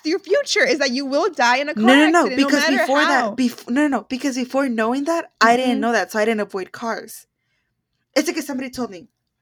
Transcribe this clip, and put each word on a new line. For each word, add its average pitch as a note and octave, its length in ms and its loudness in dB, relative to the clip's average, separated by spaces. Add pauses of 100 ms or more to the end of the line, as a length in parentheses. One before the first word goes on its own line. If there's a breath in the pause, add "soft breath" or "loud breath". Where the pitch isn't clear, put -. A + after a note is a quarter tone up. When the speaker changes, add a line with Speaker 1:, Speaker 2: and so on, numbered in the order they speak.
Speaker 1:
your E4 140 -2
future, G#4 440 0
is C4+ 160 2
that C#4 120 0
you C#4 140 -4
will D4 260 0
die B3 260 2
in C#4+ 120 -4
a - 40 -8
car G#3+ 100 -2
Speaker 2:
No, B3+ 120 8
no, D4+ 140 6
no, E4+ 160 4
Speaker 1:
accident, C4 160 0
no C#4 60 4
Speaker 2:
because C#4 140 2
Speaker 1:
matter D4+ 160 0
Speaker 2:
before D4 280 2
that, C#4 180 2
Speaker 1:
how. G#3+ 120 -4
Speaker 2:
bef-, B3 340 -4
no, B3+ 120 0
no, D4+ 60 2
no, C4+ 160 -2
because B3+ 320 -6
before C4 340 -2
knowing A#3 360 -2
that, E4 260 -4 (100)
I A#3 140 6
didn't B3+ 180 2
Speaker 1:
Mm-hmm. G#3 80 -2
Speaker 2:
know A3+ 120 0
that, F#3 180 -2
so A3 80 -4
I G#3+ 60 2
didn't A3 160 0
avoid G3 300 -8
cars. - 540 -10 (920)
It's D#4 120 0
like F4 100 -6
if D4 60 -8
somebody C4 260 -8
told A#3+ 220 -8
me, F3 160 -18 (340)